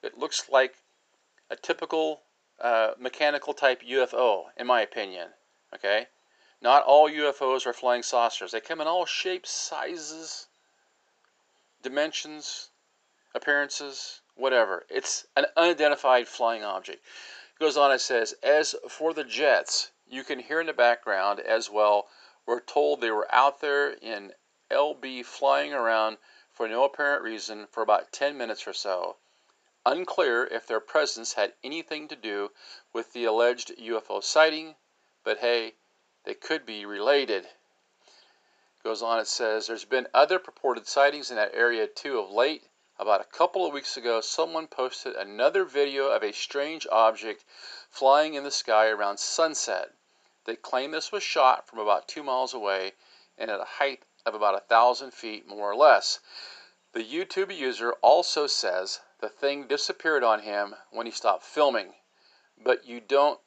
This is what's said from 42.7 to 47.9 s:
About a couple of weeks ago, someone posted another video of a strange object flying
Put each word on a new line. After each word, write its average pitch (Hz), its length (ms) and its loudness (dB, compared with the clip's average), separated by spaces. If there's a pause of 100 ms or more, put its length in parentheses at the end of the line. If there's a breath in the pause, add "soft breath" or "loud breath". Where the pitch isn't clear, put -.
About 101 200 2
a - 40 -10
couple 185 400 0
of 156 80 -4
weeks 139 240 -8
ago, 117 240 0
someone 160 460 -4
posted - 480 -8
another 113 500 0
video 139 440 0
of 113 160 0
a 104 80 -4
strange 147 580 -6
object 110 540 2 (440 loud breath)
flying 147 460 4